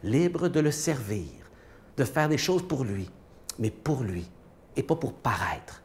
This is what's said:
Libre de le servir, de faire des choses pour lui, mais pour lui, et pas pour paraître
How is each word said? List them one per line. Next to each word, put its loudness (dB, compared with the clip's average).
Libre 2
de 2
le 4
servir, -2
de 4
faire 2
des 2
choses 2
pour 0
lui, -4
mais 0
pour -2
lui, -4
et -2
pas 2
pour -4
paraître -4